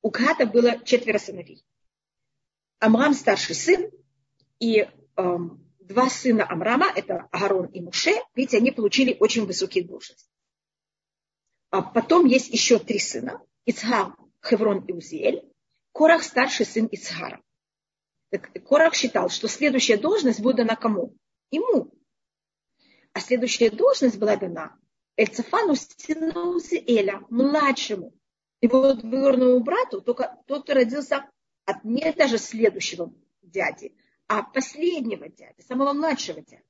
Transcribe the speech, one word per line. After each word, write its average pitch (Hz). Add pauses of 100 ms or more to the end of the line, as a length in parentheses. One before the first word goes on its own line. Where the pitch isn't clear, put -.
у 214
Ката 277
было 233
четверо 233
сыновей. 175 (1160)
Амрам — 226
старший 196
сын, 359 (680)
и, 220 (280)
эм, 175 (140)
два 226
сына 220
Амрама, 240
это 185
Аарон 185
и 185
Муше, 175 (240)
видите, 254
они 247
получили 240
очень 214
высокие 185
должности. - (1400)
А -
потом 330
есть 254
ещё -
три 202
сына, - (240)
Ицхар, 220 (300)
Хеврон 202
и 185
Узиэль. 170 (480)
Корах — 320
старший -
сын 226
Ицхара. - (880)
Так - (160)
Корах 320
считал, 180
что -
следующая 254
должность 285
будет 233
дана 226
кому? 208 (360)
Ему. 370 (1200)
А -
следующая 240
должность 262
была 208
дана 170 (400)
Эльцафану, 302
сыну 330
Узиэля, 214
младшему. 269 (500)
Его 262
двоюродному 254
брату, 302
только - (100)
тот, 277
кто 294
родился 269 (360)
от -
не 285
даже 254
следующего 196 (280)
дяди, 165 (340)
а 214
последнего 269
дяди, -
самого 269
младшего 285
дяди. -